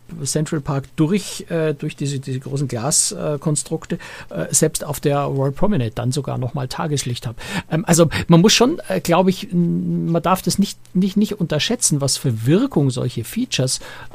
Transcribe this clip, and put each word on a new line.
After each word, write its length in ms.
Central 360
Park 240
durch, 520
äh, 240
durch 240
diese, 240
diese 180
großen 300
Glaskonstrukte, 1300
äh, 240
selbst 300
auf 160
der 200
Royal 320
Promenade 420
dann 180
sogar 260
nochmal 300
Tageslicht 580
hab. 100
Ähm, 160
also 220
man 120
muss 120
schon, 360
äh, 120
glaub 280
ich, 240
n-, 600
man 100
darf 200
das 160
nicht, 200
nicht, 220
nicht 240
unterschätzen, 600
was 180
für 280
Wirkung 440
solche 340
Features, 560